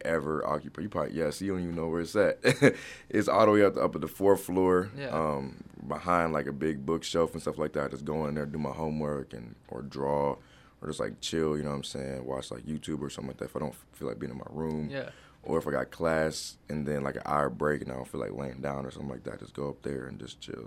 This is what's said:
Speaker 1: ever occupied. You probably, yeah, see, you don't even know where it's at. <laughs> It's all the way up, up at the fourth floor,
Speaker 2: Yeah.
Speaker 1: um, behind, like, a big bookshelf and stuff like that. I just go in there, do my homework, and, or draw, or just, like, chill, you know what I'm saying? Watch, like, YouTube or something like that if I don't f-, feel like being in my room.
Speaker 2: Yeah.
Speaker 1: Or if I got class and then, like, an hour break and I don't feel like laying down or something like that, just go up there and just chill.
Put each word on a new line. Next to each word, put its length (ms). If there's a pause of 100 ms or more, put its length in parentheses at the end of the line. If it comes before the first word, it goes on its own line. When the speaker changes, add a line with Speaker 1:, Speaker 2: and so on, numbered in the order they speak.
Speaker 1:
ever 440
occupied. 360
You 60
probably, 240
yeah, 160
see, 160
you 80
don't 100
even 120
know 120
where 140
it's 140
at. 280
<laughs> 320 (340)
It's 180
all 180
the 60
way 120
up, 140
up 180
at 60
the 60
fourth 340
floor, 560
Speaker 2:
Yeah. 120
Speaker 1:
um, 460 (320)
behind, 460
like, 140
a 40
big 340
bookshelf 480
and 80
stuff 160
like 160
that. 120
I 40
just 160
go 220
in 80
there, 100
do 120
my 140
homework, 600
and, 220 (140)
or 120
draw, 560 (440)
or 60
just, 120
like, 220
chill, 360
you 60
know 60
what 80
I'm 60
saying? 420
Watch, 260
like, 140
YouTube 360
or 80
something 200
like 80
that 80
if 100
I 40
don't 100
f-, 240
feel 140
like 120
being 120
in 60
my 120
room. 420
Speaker 2:
Yeah. 180 (340)
Speaker 1:
Or 140
if 100
I 40
got 200
class 640 (100)
and 180
then, 180
like, 120
an 100
hour 240
break 320
and 100
I 40
don't 120
feel 120
like 140
laying 280
down 240
or 60
something 200
like 120
that, 160
just 140
go 160
up 140
there 240
and 120
just 220
chill. 260